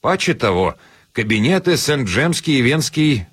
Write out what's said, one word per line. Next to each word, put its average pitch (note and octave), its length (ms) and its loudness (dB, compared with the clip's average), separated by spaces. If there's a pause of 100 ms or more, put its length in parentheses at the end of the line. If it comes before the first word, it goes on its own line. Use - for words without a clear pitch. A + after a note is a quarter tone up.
Паче F3 320 -2
того, F#2 420 0 (360)
кабинеты A#2 640 0
Сент-Джемский C#3+ 800 0
и B2+ 40 2
Венский C#3+ 720 0